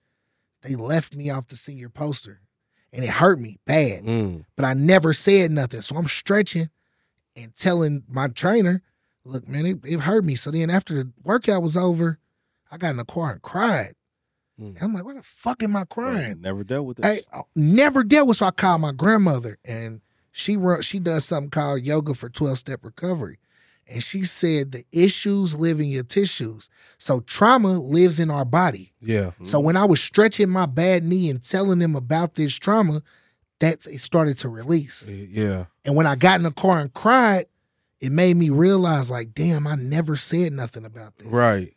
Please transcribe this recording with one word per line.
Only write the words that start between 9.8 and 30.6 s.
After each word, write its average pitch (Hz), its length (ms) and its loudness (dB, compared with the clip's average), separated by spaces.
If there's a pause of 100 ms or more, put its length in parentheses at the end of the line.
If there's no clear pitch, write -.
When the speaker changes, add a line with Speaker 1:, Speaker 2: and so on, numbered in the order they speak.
Speaker 1:
it 156 160 -4
hurt 190 240 2
me." 147 100 0
So 147 160 -6
then 160 200 -2
after 185 240 -2
the 131 160 -4 (120)
workout 196 400 0
was 165 140 0
over, 170 420 0 (520)
I 160 80 -18
got 170 120 -4
in 135 80 -4
the 117 60 -8
car 160 280 -6
and 92 100 -16
cried. 185 520 -2 (680)
Speaker 2:
Mm. 107 80 -14
Speaker 1:
And 90 140 -16
I'm 220 120 -2
like, 180 100 -8
"Why 277 100 -16
the 262 80 -18
fuck - 400 -8
am 208 140 -2
I 196 80 -4
Speaker 3:
Bro, 233 200 -10
Speaker 1:
crying?" 135 360 -6
Speaker 3:
never 98 240 -8
dealt 135 220 -6
with 123 120 -12
this. 113 80 -2
Speaker 1:
Hey, - 160 -2 (100)
I 139 100 -12 (120)
never 247 500 4
dealt 277 240 4
with, 226 100 4
so 196 80 2
I 185 40 2
called 180 320 2
my 147 100 -4
grandmother, 143 720 2
and 113 360 -12 (320)
she - 240 -4
run, 180 260 0
she - 160 -6
does 165 260 -2
something 147 260 -4
called 143 340 -2
Yoga 147 300 -2
for 120 140 -10
twelve-step 135 560 -6
Recovery. 160 540 -8 (500)
And 120 140 -8
she 190 220 -6
said, 151 480 -2
"The 120 180 -14
issues 196 640 2
live 160 260 0
in 147 60 -2
your 135 160 -4
tissues." 123 640 -4 (300)
So 127 220 -2
trauma 208 580 4
lives 160 400 4
in 165 120 0
our 143 140 -2
body. 123 560 0
Speaker 2:
Yeah. 104 300 0 (140)
Speaker 1:
So 104 140 0
Speaker 3:
Mm-hmm. 147 80 2
Speaker 1:
when 170 100 4
I 196 80 4
was 175 160 4
stretching 208 500 2
my 185 160 0